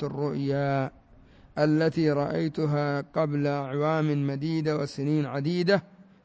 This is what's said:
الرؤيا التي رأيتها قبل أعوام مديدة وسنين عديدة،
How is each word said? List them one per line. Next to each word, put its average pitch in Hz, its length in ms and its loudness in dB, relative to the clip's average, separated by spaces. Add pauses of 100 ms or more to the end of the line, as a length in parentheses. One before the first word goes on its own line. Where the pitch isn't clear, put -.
الرؤيا 139 880 -2 (680)
التي 156 520 4
رأيتها 147 920 0
قبل 147 460 -2
أعوام 143 800 0
مديدة 151 520 -2
وسنين 143 480 0
عديدة، 170 560 0 (420)